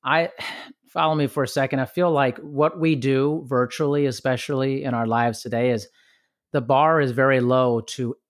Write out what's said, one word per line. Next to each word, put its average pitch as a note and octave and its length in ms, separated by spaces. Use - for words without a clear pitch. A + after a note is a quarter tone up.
I, D#3+ 260
<sighs> - 280
follow D#3+ 280
me D3 120
for C#3 160
a B2 40
second. C3+ 320
I C3 60
feel F3 260
like C3+ 280
what D3+ 400
we D#3+ 160
do C3+ 520
virtually, C#3+ 600
especially C3+ 760
in B2+ 100
our A#2 140
lives A#2 340
today, A#2 300
is G#2+ 160
the C#3+ 100
bar C#3+ 380
is C3+ 120
very C3 280
low B2 420
to A#2+ 340